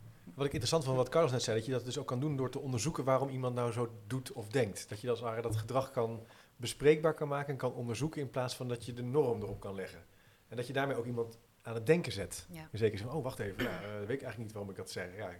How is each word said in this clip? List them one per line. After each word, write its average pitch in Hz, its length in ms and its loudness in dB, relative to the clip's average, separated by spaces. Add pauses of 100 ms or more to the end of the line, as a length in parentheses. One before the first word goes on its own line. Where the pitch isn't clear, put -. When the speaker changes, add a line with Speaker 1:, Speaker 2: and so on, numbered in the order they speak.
(340)
Speaker 1:
Wat 139 120 0
ik 139 60 0
interessant 123 320 2
vond 131 120 4
wat 127 120 4
Carlos 165 240 6
net 123 100 2
zei, 110 140 2
dat 113 100 0
je 135 60 0
dat 120 120 0
dus 123 140 -4
ook 135 80 -4
kan 123 140 0
doen 147 160 0
door 135 140 0
te - 80 -4
onderzoeken 135 460 0
waarom 131 240 6
iemand 127 260 -2
nou 120 180 2
zo 113 200 0 (140)
doet 131 260 -4
of 107 160 -8
denkt. 107 400 2
Dat 107 120 -8
je 123 100 0
als 113 100 4
het 117 80 -2
ware 113 140 0
dat 113 140 0
gedrag 123 340 0
kan 113 360 0 (300)
bespreekbaar 156 580 4
kan 151 140 -4
maken 143 240 -2
en 135 40 0
kan 123 180 0
onderzoeken 127 460 -2
in 135 100 -4
plaats 127 260 -2
van 127 120 -6
dat 120 180 -4
je 127 60 -6
de 123 100 -6
norm 123 400 2
erop 98 180 -6
kan 98 140 -6
leggen. 87 300 -8 (440)
En 113 80 -10
dat 120 100 -4
je 135 60 -8
daarmee 135 240 0
ook 117 100 -2
iemand 117 320 -4 (240)
aan 117 120 -8
het 113 120 -4
denken 160 260 4
zet. - 380 -6
Speaker 2:
Ja. 160 220 -12
Speaker 1:
In 110 60 -6
zekere 104 200 4
zin, 113 120 -6
oh, 147 120 -2
wacht 123 160 -4
even, 101 260 -4
ja, 117 60 0 (120)
eh, 104 60 -8
weet 104 140 -6
ik 101 60 -4
eigenlijk 123 300 -4
niet 107 140 -8
waarom 101 180 -6
ik 92 60 -10
dat - 140 -10
zeg. 90 260 -6
Ja, 101 220 -6